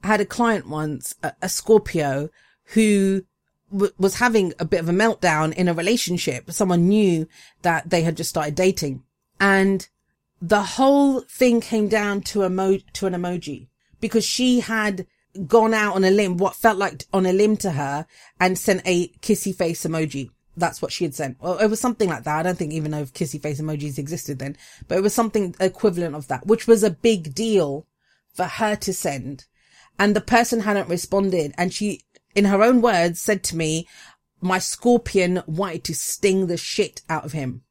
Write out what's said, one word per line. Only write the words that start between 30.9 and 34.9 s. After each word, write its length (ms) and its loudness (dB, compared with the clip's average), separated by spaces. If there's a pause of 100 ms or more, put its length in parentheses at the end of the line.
responded. 680 -2
And 160 -2
she, 300 -6 (320)
in 120 4
her 160 4
own 200 6
words, 380 2
said 240 0
to 120 -6
me, 300 -2 (540)
"My 180 0
scorpion 880 2